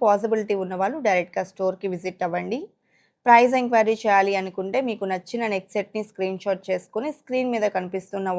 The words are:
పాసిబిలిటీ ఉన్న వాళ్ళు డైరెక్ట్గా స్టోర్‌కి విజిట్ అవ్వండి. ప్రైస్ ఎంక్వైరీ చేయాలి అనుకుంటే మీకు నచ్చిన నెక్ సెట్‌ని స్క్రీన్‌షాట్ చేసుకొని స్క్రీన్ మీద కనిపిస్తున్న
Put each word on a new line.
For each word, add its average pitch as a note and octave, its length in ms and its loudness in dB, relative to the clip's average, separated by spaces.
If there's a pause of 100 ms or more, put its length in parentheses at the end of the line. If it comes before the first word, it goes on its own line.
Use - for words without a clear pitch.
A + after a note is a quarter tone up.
పాసిబిలిటీ G#3+ 640 2
ఉన్న F#3 100 -6
వాళ్ళు G3+ 260 -2
డైరెక్ట్గా F#3 440 0
స్టోర్‌కి F#3 440 -4
విజిట్ F3+ 380 -6
అవ్వండి. F3+ 340 -4 (640)
ప్రైస్ A#3+ 340 8
ఎంక్వైరీ A3+ 420 2
చేయాలి G3 340 4
అనుకుంటే F#3+ 520 -4
మీకు G3+ 240 -6
నచ్చిన G#3 320 -6 (100)
నెక్ F#3+ 220 -6
సెట్‌ని G#3 340 -4
స్క్రీన్‌షాట్ F#3+ 600 -4
చేసుకొని G#3+ 420 -4
స్క్రీన్ B3+ 420 -4
మీద G#3+ 220 0
కనిపిస్తున్న F#3 520 -6 (100)